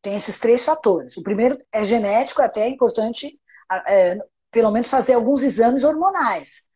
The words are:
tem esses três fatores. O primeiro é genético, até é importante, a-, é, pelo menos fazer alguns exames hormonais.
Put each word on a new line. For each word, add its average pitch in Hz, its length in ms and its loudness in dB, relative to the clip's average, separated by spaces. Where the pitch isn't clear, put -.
tem 202 160 -8
esses - 220 -4
três 233 260 2
fatores. 226 520 -2
O 170 60 -14
primeiro 214 360 -2
é 214 120 -2
genético, 214 560 0
até 220 220 0
é 226 60 0
importante, 240 680 -4
a-, 185 240 -4
é, 185 260 4
pelo 226 200 2
menos 226 180 0
fazer 262 260 2
alguns 240 280 2
exames 240 420 2
hormonais. 311 920 -2